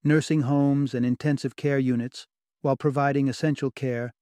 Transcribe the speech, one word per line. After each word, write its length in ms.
Nursing 400
homes 520
and 100
intensive 500
care 240
units, 480
while 160
providing 520
essential 420
care 520